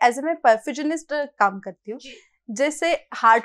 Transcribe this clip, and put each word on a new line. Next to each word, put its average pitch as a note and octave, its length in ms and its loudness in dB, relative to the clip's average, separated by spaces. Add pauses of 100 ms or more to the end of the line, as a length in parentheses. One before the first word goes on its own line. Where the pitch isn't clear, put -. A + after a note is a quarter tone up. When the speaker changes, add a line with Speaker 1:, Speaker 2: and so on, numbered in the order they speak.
Speaker 1:
as A#3+ 140 2
a C#4 60 -8
मैं E4 120 -4
परफ्यूजनिस्ट D4 760 0
काम G#3+ 480 -2
करती F#3+ 300 -16
हूँ। A#3+ 80 -12
Speaker 2:
जी। - 320 -20 (200)
Speaker 1:
जैसे D4+ 640 -4
हार्ट A#3 300 4